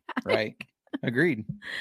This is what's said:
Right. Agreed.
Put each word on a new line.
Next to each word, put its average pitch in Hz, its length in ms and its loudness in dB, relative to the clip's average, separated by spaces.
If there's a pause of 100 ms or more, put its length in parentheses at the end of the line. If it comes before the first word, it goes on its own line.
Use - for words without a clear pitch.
(260)
Right. 110 300 2 (480)
Agreed. 131 420 2 (360)